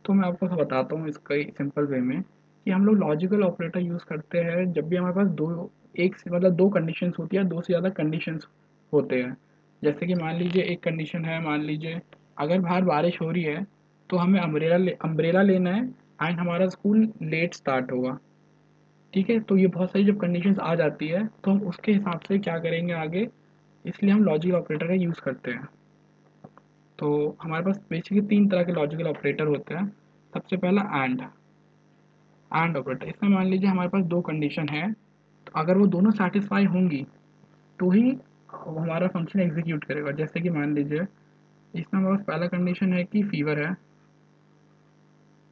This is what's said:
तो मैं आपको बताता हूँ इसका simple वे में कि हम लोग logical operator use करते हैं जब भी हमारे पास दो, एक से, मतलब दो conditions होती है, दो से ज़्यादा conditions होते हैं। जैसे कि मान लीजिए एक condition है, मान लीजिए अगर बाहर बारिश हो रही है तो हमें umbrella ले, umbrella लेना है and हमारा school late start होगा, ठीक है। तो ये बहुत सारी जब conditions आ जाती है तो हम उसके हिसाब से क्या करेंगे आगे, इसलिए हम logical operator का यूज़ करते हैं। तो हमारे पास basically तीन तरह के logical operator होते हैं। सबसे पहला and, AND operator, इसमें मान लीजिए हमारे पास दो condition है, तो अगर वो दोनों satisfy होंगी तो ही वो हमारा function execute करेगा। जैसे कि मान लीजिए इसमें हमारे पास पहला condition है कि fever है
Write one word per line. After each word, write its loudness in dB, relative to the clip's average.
तो 0
मैं 4
आपको -2
बताता -2
हूँ -6
इसका -6
simple -2
वे -2
में -2
कि -10
हम 4
लोग 6
logical 0
operator -2
use -4
करते -6
हैं -2
जब -4
भी 0
हमारे 0
पास 2
दो, -4
एक 0
से, -12
मतलब 4
दो 4
conditions -2
होती -4
है, 2
दो -2
से -4
ज़्यादा 0
conditions -4
होते 0
हैं। -8
जैसे 0
कि 0
मान -2
लीजिए 0
एक -4
condition -4
है, -4
मान -2
लीजिए -6
अगर 0
बाहर 2
बारिश 2
हो -2
रही -2
है -4
तो 0
हमें 4
umbrella 2
ले, 2
umbrella 2
लेना 4
है 0
and -2
हमारा 0
school 2
late -2
start -2
होगा, -2
ठीक 0
है। 4
तो 2
ये 6
बहुत 0
सारी 2
जब 4
conditions 2
आ -2
जाती 0
है -2
तो -4
हम 4
उसके -2
हिसाब 0
से 2
क्या -2
करेंगे -2
आगे, -2
इसलिए 2
हम 6
logical 2
operator -2
का 2
यूज़ 0
करते -6
हैं। -8
तो 0
हमारे -4
पास 0
basically -2
तीन 4
तरह 2
के -2
logical -2
operator -2
होते -2
हैं। -2
सबसे -6
पहला 2
and, -2
AND 0
operator, -6
इसमें -2
मान 4
लीजिए 2
हमारे 0
पास 0
दो 0
condition -4
है, -4
तो -18
अगर 2
वो 6
दोनों 4
satisfy 0
होंगी 2
तो 2
ही 6
वो -10
हमारा -2
function -2
execute -2
करेगा। -6
जैसे -4
कि 0
मान 0
लीजिए -2
इसमें -2
हमारे 2
पास -4
पहला -4
condition -2
है 0
कि -2
fever -2
है -4